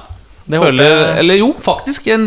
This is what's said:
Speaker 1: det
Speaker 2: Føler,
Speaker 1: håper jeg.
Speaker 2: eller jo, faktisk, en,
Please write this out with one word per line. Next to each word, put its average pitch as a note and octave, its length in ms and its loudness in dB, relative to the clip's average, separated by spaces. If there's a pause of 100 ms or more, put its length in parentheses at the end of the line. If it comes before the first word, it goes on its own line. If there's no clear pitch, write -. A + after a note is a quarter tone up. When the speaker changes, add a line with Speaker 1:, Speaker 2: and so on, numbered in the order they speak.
(440)
Speaker 1:
det D3+ 160 -4
Speaker 2:
Føler, C#3+ 240 2
Speaker 1:
håper D#3 220 4
jeg. - 160 -2
Speaker 2:
eller F3+ 180 2
jo, G#3+ 60 2 (180)
faktisk, - 480 -4
en, A3 140 0